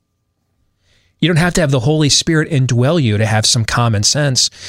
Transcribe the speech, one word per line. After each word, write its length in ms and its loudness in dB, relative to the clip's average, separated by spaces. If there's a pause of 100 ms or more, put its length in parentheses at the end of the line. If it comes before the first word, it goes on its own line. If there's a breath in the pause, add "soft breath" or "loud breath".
(1200)
you 60 2
don't 80 0
have 180 0
to 60 0
have 100 0
the 100 0
Holy 280 0
Spirit 420 0
indwell 500 0
you 160 0
to 80 0
have 220 0
some 180 0
common 380 0
sense. 480 -2 (180 loud breath)